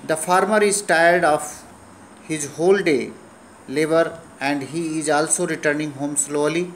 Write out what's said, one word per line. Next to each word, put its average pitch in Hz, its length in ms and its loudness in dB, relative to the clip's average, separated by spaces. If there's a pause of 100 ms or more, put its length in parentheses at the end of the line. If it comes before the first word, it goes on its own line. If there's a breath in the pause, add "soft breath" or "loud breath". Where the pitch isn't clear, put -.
The 156 100 0
farmer 196 460 2
is 202 200 0
tired 170 420 4
of 151 240 2 (800)
his 151 280 -6
whole 185 220 4
day 135 340 0 (560)
labor 160 500 0 (220)
and 139 220 -2
he 156 220 -6 (140)
is 151 120 -4
also 156 360 0
returning 151 460 -2
home 143 240 -6
slowly। 151 600 -2